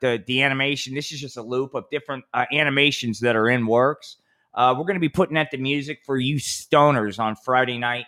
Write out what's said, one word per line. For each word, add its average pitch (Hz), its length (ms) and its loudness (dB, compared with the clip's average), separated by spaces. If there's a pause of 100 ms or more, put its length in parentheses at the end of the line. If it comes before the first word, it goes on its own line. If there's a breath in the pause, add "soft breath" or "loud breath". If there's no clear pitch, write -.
the, 117 260 0
the 127 160 0
animation, 135 520 -2
this 143 180 -8
is 147 80 -12
just 135 160 -14
a 120 60 -10
loop 127 320 -4
of 123 160 -6
different, 139 420 -8
uh, 123 200 0
animations 139 680 0
that 120 160 2
are 110 140 4
in 123 160 2
works. 123 500 0 (380)
Uh, 127 220 4
we're 147 80 -6
gonna 185 160 -2
be 160 80 2
putting 165 300 0
out 151 120 -2
the 139 60 -6
music 139 480 -4
for 135 140 -2
you 131 180 0
stoners 131 840 2
on 110 180 -2
Friday 127 420 0
night 120 300 -4